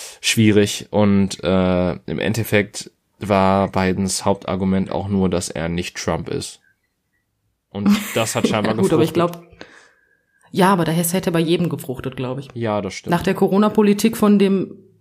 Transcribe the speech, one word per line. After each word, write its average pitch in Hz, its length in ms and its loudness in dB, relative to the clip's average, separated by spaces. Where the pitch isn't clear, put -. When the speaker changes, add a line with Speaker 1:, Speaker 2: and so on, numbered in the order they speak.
Speaker 1:
schwierig. 104 720 2
Und, 101 560 2
äh, 92 480 2
im - 260 -8
Endeffekt 104 720 -2
war 98 520 2
Bidens 95 540 -2
Hauptargument 95 640 -2
auch 92 160 -4
nur, 95 220 0
dass 87 180 -2
er 80 220 -6
nicht 87 260 -6
Trump - 320 -6
ist. - 320 -10
Und 101 200 -2
das 113 200 -2
hat 120 120 0
Speaker 2:
<laughs> - 20 0
Speaker 1:
scheinbar 107 260 0
Speaker 2:
Ja, - 60 0
gut, 190 100 2
aber 160 120 4
ich 165 100 -2
Speaker 1:
gefruchtet. 170 300 -2
Speaker 2:
glaub, - 80 -20
ja, 190 220 4
aber 170 100 2
das 165 300 0
hätte 185 180 0
bei 165 80 2
jedem 170 300 0
gefruchtet, 135 480 -8
glaub 127 220 -6
ich. 135 140 -14
Speaker 1:
Ja, 110 280 -2
das 95 140 -6
stimmt. - 160 -8
Speaker 2:
Nach 170 120 0
der 196 100 0
Corona-Politik 208 840 2
von 208 220 4
dem 196 360 0